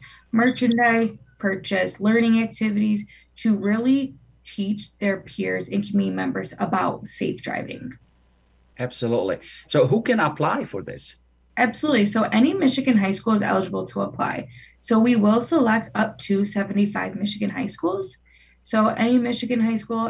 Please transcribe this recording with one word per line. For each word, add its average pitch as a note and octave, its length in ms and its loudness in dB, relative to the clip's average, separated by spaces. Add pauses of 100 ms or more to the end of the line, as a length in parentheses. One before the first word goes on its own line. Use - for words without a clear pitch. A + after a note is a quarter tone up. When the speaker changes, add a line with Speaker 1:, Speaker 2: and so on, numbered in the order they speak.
(320)
Speaker 1:
merchandise, A#3 800 2 (260)
purchase F#3+ 640 -2
learning A3+ 440 4
activities G#3+ 640 -2 (320)
to G#3+ 200 2
really B3 560 2 (300)
teach - 540 -6
their G3 240 0
peers F#2 480 -4
and - 180 -2
community F#2+ 280 0
members F2+ 440 -4
about F#3 480 -2
safe - 340 -6
driving. - 520 -8 (840)
Speaker 2:
Absolutely. A#2 600 -2 (280)
So C3+ 200 4
who A3+ 140 2
can A#3 180 2
apply D#3+ 460 0
for - 160 -10
this? - 340 -12 (400)
Speaker 1:
Absolutely. A#3 520 2
So A3 160 0
any A#3+ 300 4
Michigan C4+ 440 2
high G3 140 2
school G#3+ 240 0
is G3+ 60 2
eligible F#3+ 440 -2
to - 160 -6
apply. - 460 -4 (340)
So A3+ 180 2
we A#3+ 160 6
will G#3+ 260 4
select A#3 540 2
up G#3+ 240 -2
to G3 240 0
seventy-five G3+ 720 -2
Michigan G3+ 360 -4
high F#3+ 160 -4
schools. F#3+ 500 -4 (460)
So A3 240 2
any A#3 300 2
Michigan A#3 440 0
high A3+ 160 2
school A3+ 320 -4